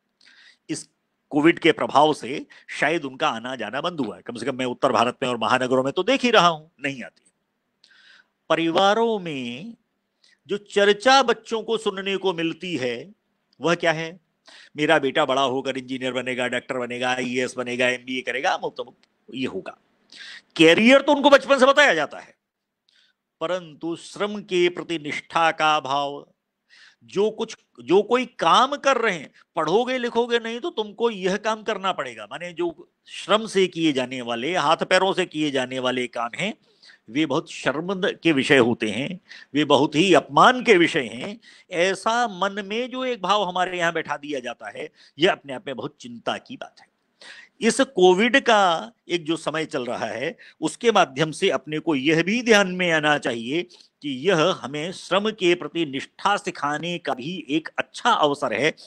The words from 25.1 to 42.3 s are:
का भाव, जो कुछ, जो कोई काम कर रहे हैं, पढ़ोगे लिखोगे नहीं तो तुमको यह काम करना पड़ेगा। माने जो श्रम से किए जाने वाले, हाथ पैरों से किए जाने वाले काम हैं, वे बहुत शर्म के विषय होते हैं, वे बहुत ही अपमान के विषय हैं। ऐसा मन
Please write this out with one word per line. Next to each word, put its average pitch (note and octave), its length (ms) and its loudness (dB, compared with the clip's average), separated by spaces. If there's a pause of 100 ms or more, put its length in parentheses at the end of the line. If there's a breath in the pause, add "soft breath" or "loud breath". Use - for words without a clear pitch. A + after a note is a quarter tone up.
का D#3 280 2
भाव, C#3+ 480 -6 (760 soft breath)
जो F#3+ 280 -2
कुछ, - 260 -10 (260)
जो E3 180 4
कोई A#3+ 240 0
काम A#3 500 2
कर C#4 220 2
रहे A3+ 180 0
हैं, C3+ 160 -14 (240 soft breath)
पढ़ोगे G#3+ 420 0
लिखोगे A#3 420 -2
नहीं A3+ 200 -8
तो E4+ 100 -6
तुमको A3+ 400 -4
यह F#3+ 280 -2
काम G#3+ 260 -4
करना G3 280 -4
पड़ेगा। A#2+ 340 -8
माने D#3+ 280 -12
जो E3+ 380 -6 (160)
श्रम G#3+ 400 -2
से F#3+ 200 2
किए E3 260 0
जाने B2+ 280 -4
वाले, A#2+ 340 -4
हाथ D#3 220 2
पैरों F#3 360 2
से F3+ 120 -2
किए D3+ 260 -4
जाने C3 280 -2
वाले B2 280 -2
काम A#2 280 -8
हैं, F#3 180 -6 (560 soft breath)
वे C#3+ 160 0
बहुत D#3 260 -2
शर्म F3 580 -4
के - 220 0
विषय C#3 260 4
होते A2+ 320 2
हैं, B2 300 -8 (340 loud breath)
वे D3 120 0
बहुत C#3 300 4
ही F3+ 180 4
अपमान F3+ 500 6
के G3+ 140 6
विषय D#3+ 260 2
हैं। C3 360 -12 (320 soft breath)
ऐसा G3 560 -2
मन G3 380 -6